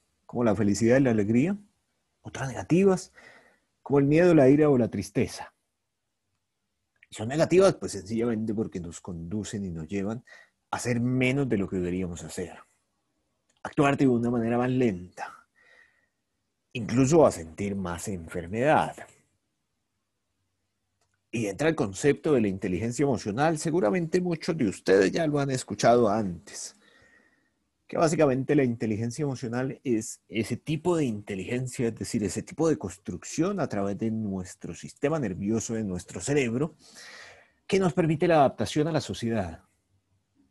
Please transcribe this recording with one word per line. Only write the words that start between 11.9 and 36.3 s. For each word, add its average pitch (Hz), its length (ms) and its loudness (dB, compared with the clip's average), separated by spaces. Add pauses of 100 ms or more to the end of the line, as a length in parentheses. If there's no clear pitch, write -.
hacer, 82 300 -10 (1120)
actuar 139 340 2
de 139 100 4
una 120 220 2
manera 120 280 0
más 123 120 0
lenta, 107 800 -4 (1200)
incluso 127 540 4
a 101 60 6
sentir 87 440 -6
más 87 320 -6
enfermedad. 92 880 0 (2250)
Y 113 160 -2
entra 98 200 -2
el 160 80 0
concepto 143 580 0
de 127 80 4
la 107 60 2
inteligencia 98 560 -4
emocional. 139 540 0
Seguramente 180 640 0
muchos 175 340 -4
de 120 140 0
ustedes - 420 4
ya 175 160 -2
lo 147 120 0
han 139 120 -2
escuchado 123 560 2
antes, 98 680 -6 (1120)
que - 100 -6
básicamente 147 580 2
la 139 80 4
inteligencia 117 600 -2
emocional 127 600 -6
es 110 460 -4
ese 110 260 -4
tipo 160 400 -2
de 156 80 0
inteligencia, 117 840 -4
es 113 60 -6
decir, - 280 -4
ese 101 180 -2
tipo - 280 -2
de 147 80 0
construcción 151 800 -6
a 139 80 -2
través 98 300 -4
de 113 120 -4
nuestro 95 640 -8
sistema 143 460 -4
nervioso, 107 540 -4
de 113 100 -4
nuestro 90 380 -8
cerebro, 139 540 -2 (920)